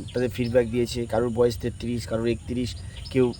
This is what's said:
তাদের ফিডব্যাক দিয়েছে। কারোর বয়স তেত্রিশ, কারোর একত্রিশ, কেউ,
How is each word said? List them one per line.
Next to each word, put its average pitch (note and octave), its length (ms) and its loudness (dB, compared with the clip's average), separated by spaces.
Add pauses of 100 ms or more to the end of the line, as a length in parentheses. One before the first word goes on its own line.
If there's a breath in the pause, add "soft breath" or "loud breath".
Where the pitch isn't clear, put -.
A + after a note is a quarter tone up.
(140)
তাদের B2 160 0
ফিডব্যাক A#2+ 400 2
দিয়েছে। A#2+ 360 -2
কারোর A2+ 240 2
বয়স A#2 280 4
তেত্রিশ, A#2 500 -4
কারোর A2+ 200 0
একত্রিশ, A#2+ 420 -2 (420 loud breath)
কেউ, B2 280 4